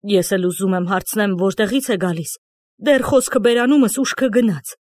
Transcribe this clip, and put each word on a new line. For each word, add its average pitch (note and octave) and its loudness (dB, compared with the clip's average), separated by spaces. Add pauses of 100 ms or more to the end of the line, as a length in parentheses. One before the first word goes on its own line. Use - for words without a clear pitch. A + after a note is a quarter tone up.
Ես G3 0
էլ F#3 0
ուզում F#3 0
եմ F3 -2
հարցնեմ, G3 -2
որտեղից G3+ -2
է G#3+ -2
գալիս, E3+ -4 (480)
դեռ C4+ 2
խոսքը B3+ 0
բերանումս A#3+ 4
ուշքը C4 -2
գնաց։ G#3+ 0